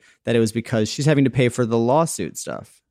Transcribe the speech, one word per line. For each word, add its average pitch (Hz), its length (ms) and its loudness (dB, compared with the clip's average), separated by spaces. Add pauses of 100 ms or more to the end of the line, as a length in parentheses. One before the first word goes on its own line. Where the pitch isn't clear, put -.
(260)
that 117 100 0
it 117 40 4
was 110 120 2
because 113 380 -2
she's 143 160 -4
having 143 200 4
to 127 40 2
pay 123 200 2
for 127 140 -2
the 117 140 0
lawsuit 123 600 0
stuff. - 520 -12